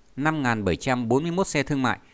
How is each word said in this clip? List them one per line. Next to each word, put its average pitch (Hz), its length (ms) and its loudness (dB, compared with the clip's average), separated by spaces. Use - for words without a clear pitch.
năm 156 260 -2
ngàn 113 220 0
bảy 87 120 2
trăm 123 320 -2
bốn 127 140 4
mươi 170 100 -4
mốt 185 140 0
xe 147 160 0
thương 135 200 0
mại 120 160 0